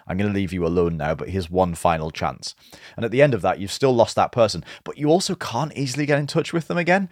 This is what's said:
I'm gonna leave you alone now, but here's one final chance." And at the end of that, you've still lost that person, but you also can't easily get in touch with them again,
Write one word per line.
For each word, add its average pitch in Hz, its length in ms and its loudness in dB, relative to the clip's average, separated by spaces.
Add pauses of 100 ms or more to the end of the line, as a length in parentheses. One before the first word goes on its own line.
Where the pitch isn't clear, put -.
I'm 90 100 -6
gonna 101 160 -2
leave 98 200 -2
you 87 140 0
alone 85 300 2
now, 76 180 -2
but 73 140 -8
here's 90 220 -6
one 90 240 0
final 80 360 0
chance." - 440 -8 (420)
And 104 80 -4
at 117 60 -2
the 123 120 4
end 143 120 6
of 95 80 -2
that, 90 160 2
you've 95 140 -8
still 135 220 2
lost 113 220 2
that 101 160 2
person, 104 320 2 (200)
but - 140 -10
you 143 120 0
also 180 240 2
can't 139 420 -4
easily 139 300 -4
get 143 120 2
in 147 80 -2
touch 151 260 -2
with 170 160 -2
them 175 100 -2
again, 175 340 2